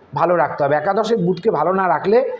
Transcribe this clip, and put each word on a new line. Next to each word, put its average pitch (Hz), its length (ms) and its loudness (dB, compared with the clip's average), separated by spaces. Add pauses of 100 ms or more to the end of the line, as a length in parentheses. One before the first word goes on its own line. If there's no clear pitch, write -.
(140)
ভালো 170 220 0
রাখতে 151 280 0
হবে। 143 120 2
একাদশের 202 420 0
বুধকে 180 320 -2
ভালো 165 220 0
না 190 160 0
রাখলে, 196 520 2